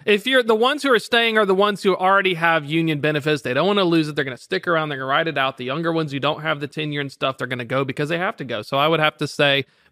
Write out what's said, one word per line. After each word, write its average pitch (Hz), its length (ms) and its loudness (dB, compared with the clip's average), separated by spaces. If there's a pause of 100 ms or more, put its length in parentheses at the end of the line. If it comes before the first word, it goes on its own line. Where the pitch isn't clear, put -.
if 208 220 2
you're, 262 160 4
the 226 140 2
ones 262 260 0
who 277 100 2
are 226 60 6
staying 226 400 2
are 214 80 4
the 190 80 4
ones 202 300 2
who 185 100 4
already 196 400 4
have 165 300 2
union 160 340 0
benefits. 151 440 0
They 123 120 -4
don't 151 140 2
wanna 202 160 2
lose 165 240 2
it. 151 80 -10
They're 147 80 -2
gonna 131 120 -8
stick - 300 -6
around. 160 220 0
They're 139 100 -6
gonna 131 100 -6
ride 156 200 2
it 143 100 -2
out. 135 200 -2
The 127 60 -10
younger 160 280 -2
ones 160 180 -2
who 139 80 -6
don't 147 220 -2
have 151 180 -4
the 147 80 -8
tenure 147 340 -8
and 139 120 -8
stuff, 135 260 -6
they're 131 80 -6
gonna 123 180 -8
go 127 200 -2
because 139 240 -6
they 165 100 -4
have 185 200 -6
to 151 60 -12
go. 117 180 -6
So 139 160 -4
I 147 100 2
would 160 120 0
have 151 180 0
to 147 100 -4
say 139 360 0 (280)